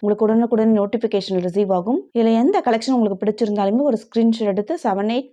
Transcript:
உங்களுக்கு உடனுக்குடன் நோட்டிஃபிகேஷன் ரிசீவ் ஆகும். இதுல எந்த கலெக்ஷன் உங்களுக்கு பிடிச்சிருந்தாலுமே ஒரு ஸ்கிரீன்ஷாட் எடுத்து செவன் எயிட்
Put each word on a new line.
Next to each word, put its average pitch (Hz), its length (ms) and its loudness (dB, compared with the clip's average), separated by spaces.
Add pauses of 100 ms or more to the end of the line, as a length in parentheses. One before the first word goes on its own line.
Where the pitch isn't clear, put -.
உங்களுக்கு 208 240 0
உடனுக்குடன் 220 560 2
நோட்டிஃபிகேஷன் 202 600 -2
ரிசீவ் 185 320 0
ஆகும். 214 460 -2
இதுல 226 160 4
எந்த 320 300 2
கலெக்ஷன் 226 260 0
உங்களுக்கு 214 280 0
பிடிச்சிருந்தாலுமே 208 640 -2
ஒரு 277 160 0
ஸ்கிரீன்ஷாட் 226 480 0
எடுத்து 208 380 -2
செவன் 202 280 -2
எயிட் 269 220 -4